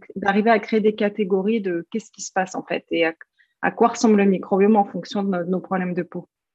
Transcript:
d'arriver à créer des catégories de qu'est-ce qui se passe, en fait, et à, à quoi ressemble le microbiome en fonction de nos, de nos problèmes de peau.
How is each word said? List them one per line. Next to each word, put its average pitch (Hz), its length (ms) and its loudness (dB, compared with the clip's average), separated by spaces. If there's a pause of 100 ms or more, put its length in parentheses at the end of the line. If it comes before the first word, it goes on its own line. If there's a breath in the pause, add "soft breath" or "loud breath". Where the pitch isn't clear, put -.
(160)
d'arriver 196 340 2
à 220 80 6
créer 220 220 0
des 214 140 2
catégories 208 680 0
de 175 300 -4
qu'est-ce - 200 -8
qui 190 120 -20
se - 100 -14
passe, 185 220 -4
en 160 80 -10
fait, - 280 -6
et 165 140 0
à, 160 80 0 (480)
à 175 100 -2
quoi 233 180 2
ressemble 226 280 2
le 202 80 4
microbiome 196 520 2
en 202 100 4
fonction 196 360 -8
de 196 60 -4
nos, 180 160 -4
de 170 60 -6
nos 185 100 -2
problèmes 180 320 -4
de 175 100 -4
peau. 175 240 -12 (280)